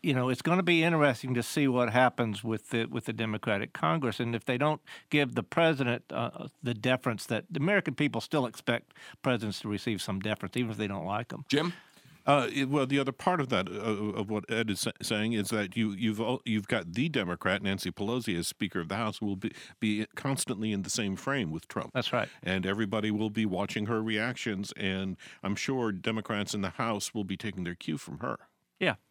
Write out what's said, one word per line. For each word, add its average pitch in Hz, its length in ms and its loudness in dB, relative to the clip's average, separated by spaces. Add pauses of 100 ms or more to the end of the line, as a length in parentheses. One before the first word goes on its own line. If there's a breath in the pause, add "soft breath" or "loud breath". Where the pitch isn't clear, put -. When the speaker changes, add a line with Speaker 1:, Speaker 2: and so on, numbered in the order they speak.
Speaker 1:
you 160 100 2
know, 127 140 2
it's 127 140 0
gonna 180 220 4
be 165 200 6
interesting 147 520 4
to 120 80 2
see 147 260 2
what 123 220 4
happens 117 520 4
with 110 280 -4
the, 113 160 0
with 113 180 -4
the 117 80 -4
Democratic 107 580 -2
Congress. 160 480 0
And 117 160 0
if 110 80 -4
they 123 140 0
don't 147 240 2 (280 loud breath)
give 139 260 2
the 117 80 0
president, 139 680 2
uh, - 360 -4 (140)
the 123 120 -2
deference 120 540 0
that 113 220 -2
the 151 120 -4
American 180 340 2
people 147 240 0
still 143 260 0
expect - 480 -2 (280 loud breath)
presidents 113 400 0
to 107 80 -6
receive 104 320 -2
some 98 180 -4
deference, 107 380 -4
even 123 140 -2
if 107 60 -6
they 107 100 -2
don't 95 180 -6
like 104 260 -4
'em. 123 160 -10
Speaker 2:
Jim? 160 240 2 (560 loud breath)
Speaker 3:
Uh, 135 260 6
it, 135 160 0
well, 139 160 2
the 139 140 2
other 135 140 0
part 180 280 2
of 131 80 -2
that, 98 180 2
uh, - 40 -8
of 104 580 -2
what 107 220 -2
Ed 110 180 0
is 95 120 0
sa-, 113 100 -2 (100)
saying, 110 320 0
is 104 160 0
that 104 260 -2
you, 107 180 0
you've 104 260 0
al-, 120 260 -2
you've 107 220 0
got 87 260 0
the 135 160 2
Democrat, 95 540 2
Nancy 95 280 0
Pelosi, 107 460 -2
as 85 100 -2
Speaker - 320 -2
of 82 80 -4
the 95 100 -4
House, 110 200 -2
who 110 80 -4
will 101 100 0
be, 98 160 -4 (280 loud breath)
be 107 260 2 (100)
constantly 110 560 -2
in 101 120 0
the 95 80 -6
same 98 240 0
frame 123 340 0
with 80 180 -6
Trump. - 240 -6
Speaker 1:
That's - 220 -2
right. 117 160 0 (140)
Speaker 3:
And 95 240 0
everybody 107 420 0
will 104 220 0
be 107 160 0
watching 101 400 -2
her 110 160 0
reactions, 110 760 -2
and 95 400 -2 (240 loud breath)
I'm 98 140 0
sure 123 360 0
Democrats 104 600 -2
in 104 80 -2
the 90 100 -2
House 113 440 -2
will 107 80 -2
be 95 140 -4
taking 95 260 -6
their 87 120 -4
cue 156 220 -4
from - 220 -10
her. - 180 -4 (420)
Speaker 1:
Yeah. 151 160 2 (160)